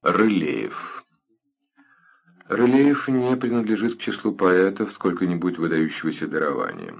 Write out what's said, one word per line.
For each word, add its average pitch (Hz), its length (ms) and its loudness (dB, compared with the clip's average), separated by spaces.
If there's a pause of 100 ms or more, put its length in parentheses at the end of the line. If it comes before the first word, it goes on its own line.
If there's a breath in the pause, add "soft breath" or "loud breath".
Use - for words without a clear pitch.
Рылеев. 85 1000 0 (1400 soft breath)
Рылеев 135 580 4
не 127 300 2
принадлежит 117 580 0
к - 40 -20
числу 104 340 -4
поэтов 95 580 2
сколько-нибудь 87 680 -2
выдающегося 80 720 -2
дарования. 50 720 -4